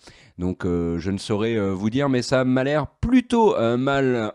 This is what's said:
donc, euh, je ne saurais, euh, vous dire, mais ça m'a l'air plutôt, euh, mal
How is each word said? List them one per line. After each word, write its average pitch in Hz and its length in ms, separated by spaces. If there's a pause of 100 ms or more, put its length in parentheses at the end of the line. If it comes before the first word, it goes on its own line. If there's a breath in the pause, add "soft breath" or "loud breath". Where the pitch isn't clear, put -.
(400 loud breath)
donc, 90 260
euh, 85 320
je 85 140
ne 98 80
saurais, 113 360
euh, 98 180
vous 104 180
dire, 139 180
mais 123 140
ça 131 200
m'a 127 200
l'air 143 240
plutôt, 233 680
euh, 117 220
mal 131 580